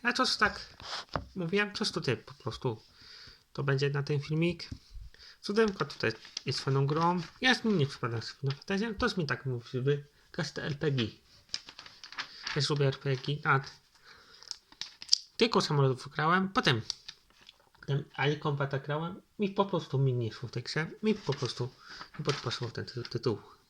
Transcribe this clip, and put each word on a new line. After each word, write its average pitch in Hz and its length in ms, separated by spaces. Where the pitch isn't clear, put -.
Ja 240 100
coś - 220
tak - 400
mówiłem, 196 400
coś - 160
tutaj 135 260
po - 160
prostu - 480
to 135 100
będzie 139 260
na 143 140
ten 147 180
filmik. 165 480
Siódemka 208 440
tutaj - 260
jest 131 140
fajną 139 280
grą. 170 340
Ja 247 140
z 247 80
nim 214 140
nie 139 100
przypadam 113 340
z - 100
Final 135 240
Fantasy, 202 400
to 262 100
jest 196 120
mi 165 80
tak 135 200
mówiły 131 600
każde - 320
R 147 160
P 156 120
G. 123 160
Też 143 160
lubię 143 180
R 135 120
P 139 160
G, 143 280
a 139 160
tylko - 240
samolotów 135 520
grałem. 180 360
Potem 143 320
ten 143 160
Ali 147 240
Combata 143 400
grałem. 160 420
Mi 202 100
po 196 160
prostu 156 340
mi 135 140
nie 117 200
szło - 160
w - 20
tej 120 120
grze. - 280
Mi 214 120
po 147 180
prostu 127 360
nie 151 60
podpasował 123 460
ten 95 140
ty-, - 180
tytuł. 113 380